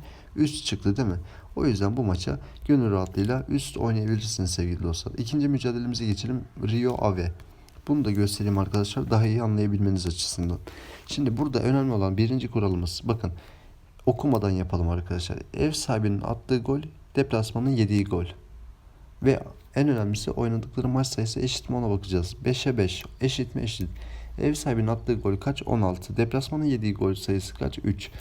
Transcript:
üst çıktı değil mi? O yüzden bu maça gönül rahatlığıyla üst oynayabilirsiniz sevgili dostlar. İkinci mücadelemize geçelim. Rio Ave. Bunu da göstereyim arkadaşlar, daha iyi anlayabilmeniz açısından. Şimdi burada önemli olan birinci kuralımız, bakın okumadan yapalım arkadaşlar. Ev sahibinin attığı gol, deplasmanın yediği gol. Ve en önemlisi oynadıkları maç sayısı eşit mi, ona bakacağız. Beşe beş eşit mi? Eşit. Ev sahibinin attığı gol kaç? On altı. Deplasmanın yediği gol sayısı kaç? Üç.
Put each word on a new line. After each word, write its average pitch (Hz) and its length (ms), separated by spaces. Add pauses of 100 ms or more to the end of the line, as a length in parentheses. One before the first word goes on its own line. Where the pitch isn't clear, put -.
(360)
üst 147 300
çıktı 101 300
değil 123 120
mi? 87 100 (380)
O 160 100
yüzden 104 300
bu 131 80
maça 92 360 (280)
gönül 127 220
rahatlığıyla 98 580
üst - 280
oynayabilirsiniz 107 720
sevgili 87 320
dostlar. 85 360
İkinci 143 300
mücadelemize 120 580
geçelim. 113 380 (180)
Rio 120 360
Ave. 90 340 (560)
Bunu 147 160
da 104 60
göstereyim 101 480
arkadaşlar, 101 520
daha 110 160
iyi 113 160
anlayabilmeniz 101 640
açısından. 85 520 (480)
Şimdi 123 300
burada 135 240
önemli 131 320
olan 95 240
birinci 120 340
kuralımız, 92 540
bakın 113 280 (720)
okumadan 120 440
yapalım 90 380
arkadaşlar. 87 500 (160)
Ev 151 180
sahibinin 107 480
attığı 113 380
gol, 135 220 (360)
deplasmanın 123 540
yediği 104 340
gol. 90 200 (1000)
Ve 131 200 (320)
en 143 140
önemlisi 107 420
oynadıkları 120 580
maç 131 180
sayısı 113 340
eşit - 300
mi, 123 60
ona 117 140
bakacağız. 92 540
Beşe 127 340
beş 90 260 (160)
eşit 131 340
mi? 123 80
Eşit. 110 260 (500)
Ev 147 160
sahibinin 113 320
attığı 113 280
gol 101 220
kaç? - 300
On 117 140
altı. 92 360
Deplasmanın 135 480
yediği 107 300
gol 95 200
sayısı 95 400
kaç? - 240
Üç. - 320 (100)